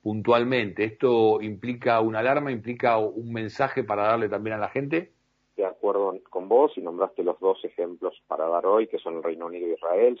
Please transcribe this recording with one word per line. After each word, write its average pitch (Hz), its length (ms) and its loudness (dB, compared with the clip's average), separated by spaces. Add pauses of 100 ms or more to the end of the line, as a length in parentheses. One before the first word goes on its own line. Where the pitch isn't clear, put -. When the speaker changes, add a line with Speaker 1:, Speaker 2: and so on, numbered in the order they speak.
Speaker 1:
puntualmente. 110 800 2
¿Esto 110 580 4
implica 117 600 -2
una 110 180 0
alarma, 139 320 0
implica 120 460 0
un 113 360 -4
mensaje 117 500 -2
para 104 200 -2
darle 110 260 2
también 107 260 -4
a 107 40 -6
la 101 100 -4
gente? 147 420 -4 (440)
Speaker 2:
De 98 120 -2
acuerdo 98 500 -2 (140)
con 92 180 -8
vos, 135 280 6
y - 40 -8
nombraste 90 420 -4
los 87 160 -2
dos 95 240 0
ejemplos 87 640 -6
para 78 200 -4
dar 85 180 0
hoy, 110 220 4
que - 100 -6
son 82 200 -6
el 80 60 -8
Reino 82 220 -4
Unido 87 220 -6
e 85 60 -2
Israel, 101 460 2